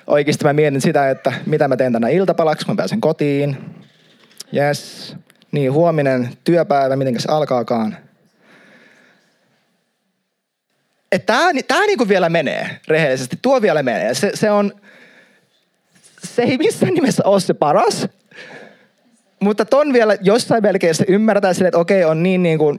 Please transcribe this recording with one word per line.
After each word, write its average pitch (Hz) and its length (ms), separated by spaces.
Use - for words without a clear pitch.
oikeasti 147 380
mä 147 80
mietin 147 280
sitä, 143 300
että 131 220
mitä 151 220
mä 127 80
teen 127 160
tänä 113 160
iltapalaksi, 165 580
kun 123 80
mä - 20
pääsen 98 240
kotiin. 143 560
Yes. - 640
Niin, 139 200
huominen 139 580
työpäivä, 143 520
mitenkäs 131 300
alkaakaan. 120 720
Et 190 140
tää, 294 240
tää 339 180
niinku 359 220
vielä 180 200
menee, 117 600
rehellisesti. 139 540
Tuo 254 200
vielä 156 200
menee. 113 320
Se, 196 200
se 214 160
on, 202 220
se - 180
ei 254 160
missään 381 360
nimessä 302 300
ole 196 160
se 175 140
paras, 170 540
mutta 208 240
ton 285 280
vielä 214 280
jossain 226 420
melkein 185 320
se - 140
ymmärtää 202 460
silleen, 180 140
että 165 100
okei, 180 260
on 160 180
niin, 185 200
niin 160 160
kuin 147 200